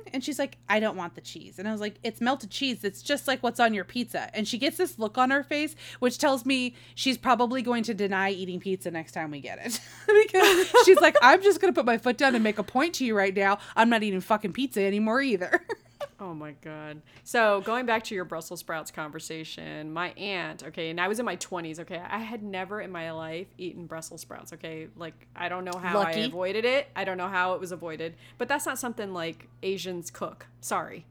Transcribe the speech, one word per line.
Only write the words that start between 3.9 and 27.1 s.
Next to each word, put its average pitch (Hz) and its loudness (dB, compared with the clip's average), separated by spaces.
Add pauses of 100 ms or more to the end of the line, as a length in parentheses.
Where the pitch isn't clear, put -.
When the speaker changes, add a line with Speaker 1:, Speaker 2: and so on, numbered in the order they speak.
Speaker 1:
And 214 -4
she 240 -4
gets 277 0
this 359 -2
look 214 -4
on 254 4
her 277 2
face, 302 -4 (240)
which 254 0
tells 269 2
me 254 0 (200)
she's 262 0
probably 247 2
going 233 0
to 226 -2
deny 196 0
eating 180 -6
pizza 185 -4
next 165 -8
time 160 -6
we 143 -10
get 101 -10
it. 226 -6 (280)
<laughs> 427 8
Because 370 6 (160)
she's 370 12
like, - 8
"I'm 320 10
just 381 6
gonna 349 4
put 269 2
my 233 2
foot 247 0
down 269 4
and 226 2
make 214 2
a 214 -4
point 330 0
to 262 -2
you 220 0
right 196 2
now. 196 4 (180)
I'm 226 8
not 220 4
eating 190 0
fucking 208 -2
pizza 247 -2
anymore 214 2
either." 220 0
<laughs> 427 -6 (460)
Speaker 2:
Oh 185 -10
my 151 -12 (100)
God. 156 -14 (220)
So 214 4
going 233 -2
back 226 0
to 220 -8
your 180 -4
Brussels 165 -10
sprouts 156 -8
conversation, 156 -10
my 170 -4
aunt, 175 -6
okay, 160 -8
and 170 -6
I 185 2
was 214 -2
in 247 -4
my 180 -2
twenties, 165 -8
okay, 170 -10
I 180 -6
had 220 -10
never 196 -8
in 190 -10
my 165 -8
life 160 -8 (100)
eaten 175 -10
Brussels 160 -12
sprouts, - -16
okay? 160 -12
Like, 165 -12 (200)
I 175 -6
don't 180 -4
know 180 -4
how 180 -2
Speaker 1:
Lucky. 165 0
Speaker 2:
I - -2
avoided 185 -2
it. 254 0
I 190 -4
don't 185 -4